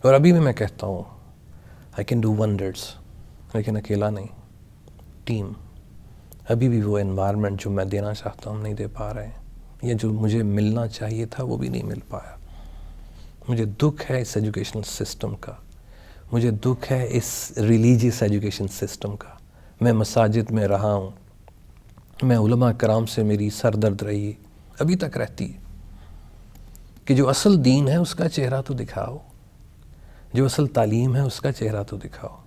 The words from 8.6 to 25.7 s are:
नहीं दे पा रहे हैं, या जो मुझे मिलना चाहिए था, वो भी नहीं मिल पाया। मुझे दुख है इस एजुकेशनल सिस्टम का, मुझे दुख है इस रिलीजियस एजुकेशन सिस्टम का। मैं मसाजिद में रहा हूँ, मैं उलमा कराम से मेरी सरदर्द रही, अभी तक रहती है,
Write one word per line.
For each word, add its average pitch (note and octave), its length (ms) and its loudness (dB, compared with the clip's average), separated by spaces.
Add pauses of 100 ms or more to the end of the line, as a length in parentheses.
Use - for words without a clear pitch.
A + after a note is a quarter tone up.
नहीं G#2+ 120 -6
दे A2 140 -6
पा G#2+ 220 -8
रहे G#2+ 140 -8
हैं, A2 100 -14 (480)
या A#2+ 100 0
जो A2 200 0
मुझे A2 300 2
मिलना G#2+ 440 2
चाहिए A2 380 -6
था, B2+ 180 -8
वो A#2+ 140 -4
भी B2+ 120 -4
नहीं A#2+ 140 -4
मिल G#2+ 180 -8 (100)
पाया। - 260 -12 (1120)
मुझे A2+ 160 0
दुख C#3+ 360 0
है C3 200 -2
इस - 160 -8
एजुकेशनल G#2+ 460 -4
सिस्टम - 520 -8
का, - 220 -14 (760)
मुझे A#2+ 180 2
दुख B2 340 -2
है B2+ 220 -2
इस - 500 -4
रिलीजियस A2+ 680 6
एजुकेशन G#2 440 0
सिस्टम - 480 -8
का। - 220 -18 (440)
मैं A#2+ 120 6
मसाजिद A2 580 2
में A2 160 2
रहा G2+ 240 2
हूँ, F#2+ 220 -2 (1120)
मैं B2 140 4
उलमा A#2+ 360 4
कराम A2+ 320 2
से A2 180 -2
मेरी G#2 280 2
सरदर्द G#2+ 520 0
रही, G#2 320 -4 (460)
अभी E3 140 2
तक E3+ 220 -4
रहती - 280 -6
है, - 160 -12 (1500)